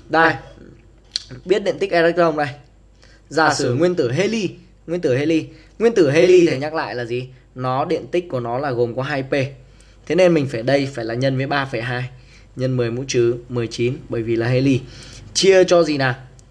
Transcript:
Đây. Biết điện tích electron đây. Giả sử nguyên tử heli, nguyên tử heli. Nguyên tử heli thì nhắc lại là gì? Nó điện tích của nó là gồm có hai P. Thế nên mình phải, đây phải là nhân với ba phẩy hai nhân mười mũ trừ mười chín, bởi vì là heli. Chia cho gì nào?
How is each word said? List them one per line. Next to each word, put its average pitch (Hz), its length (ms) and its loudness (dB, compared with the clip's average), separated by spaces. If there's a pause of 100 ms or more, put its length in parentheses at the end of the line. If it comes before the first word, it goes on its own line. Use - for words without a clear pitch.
Đây. 160 240 4 (1120)
Biết 202 200 -2
điện 170 140 -2
tích 196 120 -4
electron 170 460 2
đây. 147 120 -2 (800)
Giả 147 260 2
sử 135 200 -2
nguyên 175 200 2
tử 135 180 0
heli, 202 380 -2 (360)
nguyên 170 140 -6
tử 139 160 0
heli. 151 320 0 (300)
Nguyên 226 160 2
tử 160 160 4
heli 175 360 6
thì 135 120 -2
nhắc 151 160 -6
lại 131 200 -4
là 120 100 -6
gì? 123 240 -6 (260)
Nó 127 300 -2
điện 160 260 -4
tích 180 180 -2
của 127 120 -6
nó 120 180 -4
là 143 120 -4
gồm 117 260 -2
có 127 60 -4
hai 135 200 -4
P. 131 100 -6 (760)
Thế - 80 -4
nên 175 200 6
mình 147 160 0
phải, 117 120 -6
đây 135 320 0
phải 117 100 -8
là 113 100 -6
nhân 131 220 0
với 135 100 -2
ba 143 180 -2
phẩy 123 180 -6
hai 123 220 -6 (520)
nhân 131 200 -2
mười 117 140 0
mũ 123 180 -6
trừ 120 280 0 (120)
mười 120 180 -4
chín, 120 300 -4 (120)
bởi 117 140 -4
vì 113 140 -2
là 117 100 -2
heli. 127 340 2 (540)
Chia 185 300 6
cho 175 180 4
gì 151 140 0
nào? 131 180 0 (360)